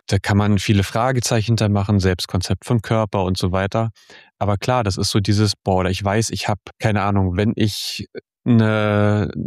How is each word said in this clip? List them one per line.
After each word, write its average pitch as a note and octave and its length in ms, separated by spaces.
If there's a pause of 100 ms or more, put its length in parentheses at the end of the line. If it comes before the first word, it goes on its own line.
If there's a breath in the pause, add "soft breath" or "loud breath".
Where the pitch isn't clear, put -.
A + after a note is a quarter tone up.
Da G2 120
kann G2+ 180
man G#2 220
viele G2+ 240
Fragezeichen A#2 680
hintermachen, G#2 460
Selbstkonzept - 680
von A#2+ 180
Körper G#2+ 400
und F#2 140
so F2+ 140
weiter. G2 380 (480 loud breath)
Aber G2+ 200
klar, B2+ 260
das G2 140
ist G2+ 120
so A2 100
dieses, G#2 360
boah, F#2+ 240
oder F#2 100
ich G2 140
weiß, G#2 260
ich - 180
hab, G#2+ 120 (200)
keine G#2 220
Ahnung, G2 340
wenn G#2 200
ich - 500 (420)
eine G#2+ 840 (160)